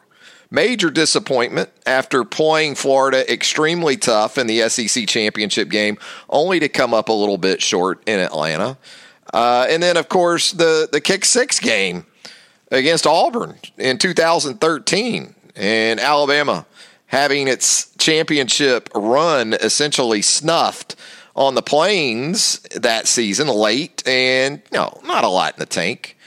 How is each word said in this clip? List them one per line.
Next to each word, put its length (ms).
Major 400
disappointment 800
after 360
playing 520
Florida 580
extremely 640
tough 400
in 100
the 140
S 180
E 80
C 200
championship 640
game, 260
only 320
to 80
come 240
up 160
a 40
little 260
bit 240
short 440
in 140
Atlanta. 560
Uh, 380
and 120
then, 140
of 120
course, 440
the, 400
the 80
kick 240
six 340
game 460
against 360
Auburn 500
in 200
two 140
thousand 480
thirteen, 720
and 440
Alabama 680
having 420
its 480
championship 1000
run 600
essentially 680
snuffed 760
on 200
the 80
Plains 960
that 320
season 420
late, 580
and, 560
no, 320
not 180
a 60
lot 260
in 60
the 60
tank 500